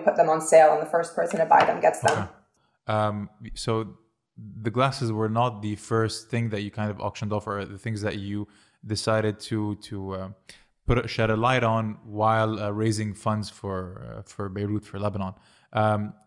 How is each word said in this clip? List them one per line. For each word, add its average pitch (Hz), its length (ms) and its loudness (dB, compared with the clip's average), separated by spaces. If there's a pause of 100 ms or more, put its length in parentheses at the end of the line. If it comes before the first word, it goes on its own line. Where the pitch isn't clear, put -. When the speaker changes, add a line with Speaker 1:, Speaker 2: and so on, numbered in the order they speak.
Speaker 1:
put - 80 4
them 165 140 4
on 160 120 4
sale, 156 320 8
and 151 120 2
the - 60 -8
first 170 240 0
person 170 240 -2
to 160 80 2
buy 151 180 8
them 156 160 0
gets - 200 4
them. - 180 2
Speaker 2:
Okay. 98 100 -4 (680)
Um, 104 340 -2 (260)
so 113 420 -4 (680)
the 107 40 -2
glasses 127 400 0
were 110 180 0
not 113 320 -2
the 104 140 -6
first - 560 -2
thing 117 180 0
that 104 140 -4
you 101 80 -8
kind 107 180 -4
of 98 100 -8
auctioned 104 320 -6
off 104 140 -2
or 101 200 -4
the 95 120 -12
things 107 240 -6
that 104 160 -2
you 101 300 -6 (360)
decided 107 560 0
to, 104 360 -4
to, - 200 -12 (200)
uh, 95 140 -8 (580)
put 123 180 4
a, - 20 -8
shed 110 220 0
a 110 80 2
light 123 260 2
on 113 400 0
while, 110 560 0
uh, 104 120 -4
raising 107 420 0
funds 107 380 -2
for, 98 260 -8 (400)
uh, 107 60 -12
for 101 260 -10
Beirut, 101 340 -2
for - 160 -12
Lebanon. 101 360 -4 (360)
Um, 107 420 0 (120)